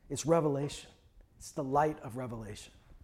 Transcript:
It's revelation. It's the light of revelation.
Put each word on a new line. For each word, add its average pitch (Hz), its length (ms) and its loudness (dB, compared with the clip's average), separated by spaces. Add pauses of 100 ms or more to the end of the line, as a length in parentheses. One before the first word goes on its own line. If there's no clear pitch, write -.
It's 135 180 -4
revelation. 147 640 2 (480)
It's - 140 -16
the 156 100 -6
light 147 380 2
of 113 160 -8
revelation. 113 560 -8 (320)